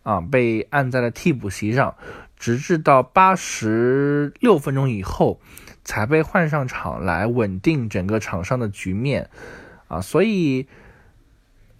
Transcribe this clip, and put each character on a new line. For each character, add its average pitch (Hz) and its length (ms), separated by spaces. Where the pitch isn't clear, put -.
啊， 104 160
被 113 520
按 139 200
在 131 80
了 120 100
替 170 220
补 107 180
席 104 220
上， 123 240
直 117 220
至 160 200
到 147 240
八 190 320
十 139 1080
六 214 180
分 139 160
钟 135 140
以 107 120
后 104 380
才 107 200
被 156 160
换 160 280
上 143 180
场 71 380
来 90 220
稳 107 340
定 143 260
整 98 180
个 107 140
场 92 240
上 127 160
的 117 80
局 92 260
面 110 360
啊， 82 140
所 151 200
以 165 460